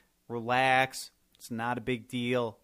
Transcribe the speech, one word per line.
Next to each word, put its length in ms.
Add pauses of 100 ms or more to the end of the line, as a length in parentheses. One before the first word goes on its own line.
(280)
Relax. 840 (240)
It's 140
not 280
a 20
big 260
deal. 580